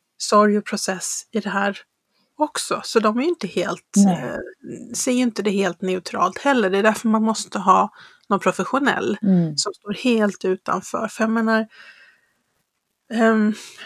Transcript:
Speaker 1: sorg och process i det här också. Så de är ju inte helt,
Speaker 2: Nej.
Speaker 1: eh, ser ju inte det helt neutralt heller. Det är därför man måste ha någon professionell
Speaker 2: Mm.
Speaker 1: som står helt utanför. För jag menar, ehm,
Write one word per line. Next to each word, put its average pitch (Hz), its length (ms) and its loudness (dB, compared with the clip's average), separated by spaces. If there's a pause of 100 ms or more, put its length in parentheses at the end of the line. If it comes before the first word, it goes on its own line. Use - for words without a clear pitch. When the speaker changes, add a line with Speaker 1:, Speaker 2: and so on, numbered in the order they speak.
(180)
Speaker 1:
sorg 208 400 4
och 208 80 -4
process - 560 -6 (100)
i 220 80 -4
det 208 100 -6
här 196 280 -2 (600)
också. - 460 -4
Så - 160 2
de 220 180 0
är 247 60 0
ju 330 60 0
inte 330 180 -4
helt, - 440 -6 (140)
Speaker 2:
Nej. 175 240 0
Speaker 1:
eh, - 80 -6 (580)
ser - 160 -2
ju 247 100 2
inte 233 200 -2
det 208 100 0
helt 190 300 -2
neutralt 185 560 -2
heller. 247 320 2
Det 190 80 0
är 196 60 2
därför 220 240 2
man 220 160 2
måste 214 360 -2
ha 190 300 4 (400)
någon 196 100 2
professionell 202 840 0
Speaker 2:
Mm. 170 360 2
Speaker 1:
som 202 160 -4
står 202 200 -8 (100)
helt 220 420 0
utanför. 185 600 -4
För - 160 -4
jag 220 80 0
menar, 220 360 0 (1500)
ehm, 220 400 4 (320)